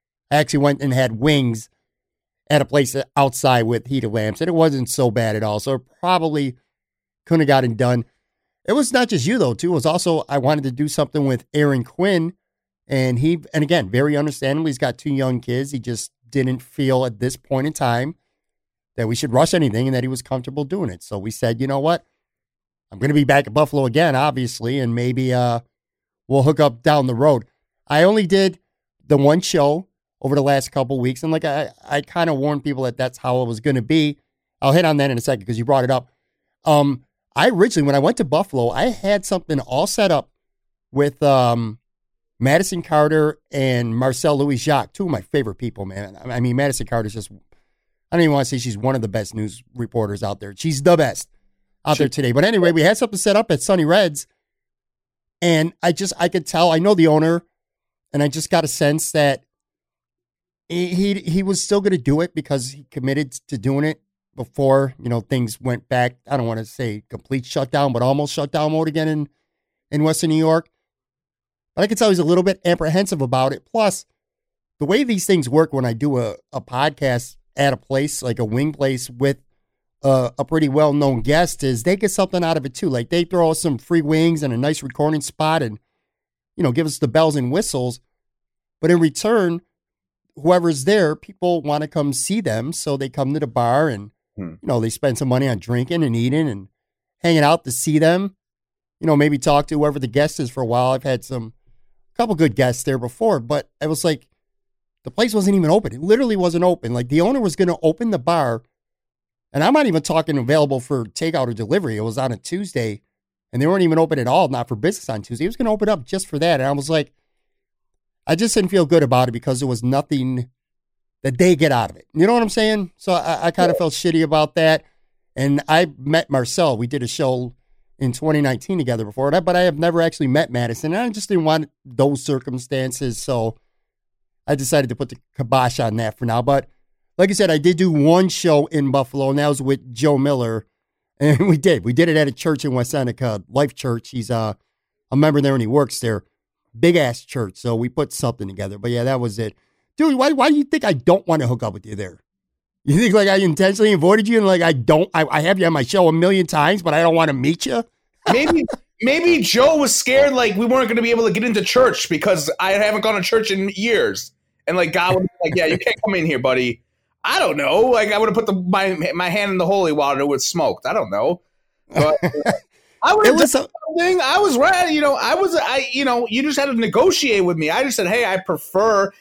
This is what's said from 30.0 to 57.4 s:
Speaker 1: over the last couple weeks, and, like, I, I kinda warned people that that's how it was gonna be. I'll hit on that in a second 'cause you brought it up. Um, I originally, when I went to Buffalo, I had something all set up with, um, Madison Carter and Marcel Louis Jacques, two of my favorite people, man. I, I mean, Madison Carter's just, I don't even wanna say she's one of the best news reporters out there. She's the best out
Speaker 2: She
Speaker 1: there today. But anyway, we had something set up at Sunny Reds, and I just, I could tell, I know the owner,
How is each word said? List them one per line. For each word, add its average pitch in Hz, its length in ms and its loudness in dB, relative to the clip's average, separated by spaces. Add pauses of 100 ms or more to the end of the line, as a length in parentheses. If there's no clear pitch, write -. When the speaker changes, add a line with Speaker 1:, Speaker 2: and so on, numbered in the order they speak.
Speaker 1:
over 135 120 -2
the 143 80 2
last 139 300 0
couple 135 280 -2
weeks, 127 220 -4
and, 160 100 -4
like, 160 140 -2
I, 147 240 -4 (180)
I 143 140 -6
kinda 165 320 -2
warned 143 300 -2
people 135 220 -4
that 120 120 -6
that's 127 220 -6
how 127 240 -2
it - 20 -4
was 117 140 -6
gonna 131 240 -2
be. 147 340 0 (420)
I'll 139 120 2
hit 170 140 4
on 156 120 2
that 139 140 0
in 120 80 -2
a - 20 -8
second 120 240 -4
'cause 117 140 -6
you 120 60 -4
brought 135 180 2
it 127 80 0
up. 127 180 -2 (560)
Um, 143 380 2 (320)
I 175 140 4
originally, 190 360 2
when 143 100 2
I 143 40 4
went 175 180 0
to 202 80 -2
Buffalo, 135 440 0
I 143 180 -2
had 202 360 -2
something 160 360 -4
all 135 260 -2
set 202 260 0
up 143 200 -2 (600)
with, 143 300 0
um, 120 560 2 (600)
Madison 170 420 2
Carter 151 560 2 (140)
and 123 440 -2
Marcel 131 400 0
Louis 139 220 0
Jacques, 135 360 -2
two 202 100 -6
of 180 80 -4
my 110 100 -4
favorite 110 340 -4
people, 110 300 -10
man. 95 400 -12
I, 123 120 -8
I - 20 -4
mean, 120 160 0
Madison 135 320 -2
Carter's 110 260 -4
just, 110 160 -12 (840)
I - 40 -2
don't 170 60 4
even 156 120 4
wanna 139 120 2
say 135 120 -6
she's 120 220 -6
one 131 160 -2
of 117 80 -4
the 110 40 -4
best 104 280 -6
news 107 260 -8 (140)
reporters 110 480 -6
out 101 160 -6
there. 101 180 -14
She's 151 240 -4
the 170 160 6
best 135 320 -2 (560)
out 147 100 2
Speaker 2:
She 147 80 0
Speaker 1:
there 131 60 0
today. 127 240 -2
But 139 100 2
anyway, 185 300 2
we 160 80 2
had 196 160 4
something 214 200 -2
set 202 200 2
up 220 140 0
at 147 100 -2
Sunny 180 240 0
Reds, 170 420 0 (1120)
and 165 300 2 (100)
I 170 120 2
just, 190 260 -4
I 175 80 0
could 170 180 -2
tell, 170 280 2
I 160 60 4
know 196 140 4
the 165 140 6
owner, 160 380 2 (680)